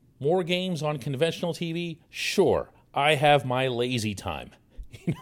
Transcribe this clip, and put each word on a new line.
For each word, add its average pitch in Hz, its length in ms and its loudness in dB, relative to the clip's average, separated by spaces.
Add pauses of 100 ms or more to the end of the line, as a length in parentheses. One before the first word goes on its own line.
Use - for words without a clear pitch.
(200)
more 170 220 2
games 180 400 -2
on 151 160 -2
conventional 160 560 -2
T 165 180 -6
V? 170 260 -6 (120)
Sure. 104 600 2 (220)
I 147 220 4
have 143 320 6
my 127 220 0
lazy 120 460 -2
time. 76 380 -8
<laughs> - 80 -20 (460)
You 151 160 0